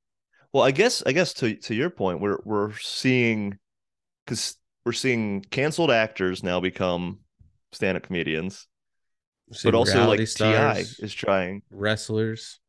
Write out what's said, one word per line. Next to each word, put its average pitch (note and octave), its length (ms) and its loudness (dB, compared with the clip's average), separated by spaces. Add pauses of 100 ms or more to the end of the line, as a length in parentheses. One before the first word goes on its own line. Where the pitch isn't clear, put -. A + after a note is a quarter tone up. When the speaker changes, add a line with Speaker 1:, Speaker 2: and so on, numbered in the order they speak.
(540)
Speaker 1:
well, C3 100 6
I C3+ 80 6
guess, F3 340 2
I C3 60 2
guess E3 240 0
to, A2 200 -2
to - 200 -6
your C#3+ 140 0
point, F#2 300 -2
we're, G2 240 0
we're G#2 300 -2
seeing, A2 840 0 (680)
'cause - 320 -8 (280)
we're A#2 80 -2
seeing A2 500 -2
canceled D3+ 480 0
actors F#2 520 0
now F2+ 160 0
become F2+ 600 -2 (520)
stand-up F#2+ 320 -4
comedians, E2 640 -6 (800)
Speaker 2:
We're - 80 -20
seeing - 180 2
Speaker 1:
but A#2 40 6
also, G2+ 220 4
Speaker 2:
reality G#2+ 260 4
Speaker 1:
like, - 80 -6
T A2 220 2
I A2+ 260 4
Speaker 2:
stars, - 180 -10
Speaker 1:
is G#2 140 -10
trying. G2 560 0
Speaker 2:
wrestlers. A2 1000 -4